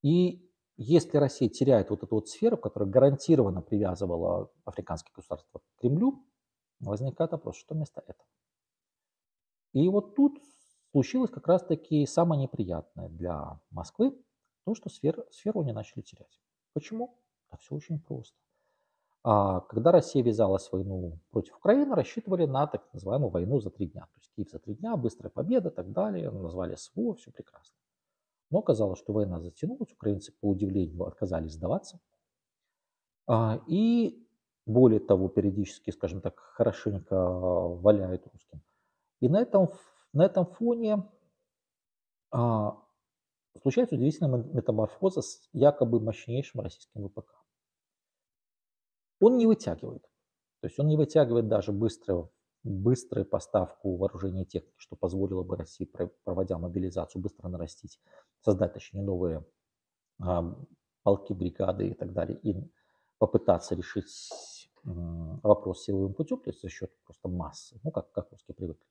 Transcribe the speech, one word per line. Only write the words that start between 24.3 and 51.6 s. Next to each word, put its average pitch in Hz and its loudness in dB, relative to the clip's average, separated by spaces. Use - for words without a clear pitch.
Киев 101 -8
за - -16
три 104 -12
дня, 220 -4
быстрая 117 -6
победа 196 -2
и - -6
так 90 -10
далее. 190 -4
Назвали 90 -8
сво, 220 -6
все - -20
прекрасно. - -20
Но 165 2
оказалось, 107 0
что - -8
война 98 -2
затянулась, 180 -8
украинцы, 101 -6
по 104 -2
удивлению, 92 -2
отказались 87 -6
сдаваться. 90 -6
А, 113 2
и 220 2
более 110 8
того, 95 2
периодически, 98 -2
скажем 92 -6
так, - -10
хорошенько - -4
валяют 90 2
русским. - -20
И 127 4
на 190 4
этом 202 4
ф-, - -14
на 156 6
этом 180 2
фоне, 220 -2
а, 113 0
случается 196 2
удивительная 135 0
ме-, - -10
метаморфоза 127 0
с - -14
якобы 123 4
мощнейшим 117 -6
российским - -14
В 98 -10
П 113 -14
К. - -20
Он 240 8
не 233 6
вытягивает. - 0
То - -8
есть - -8
он 143 4
не 151 4
вытягивает 131 4
даже 104 0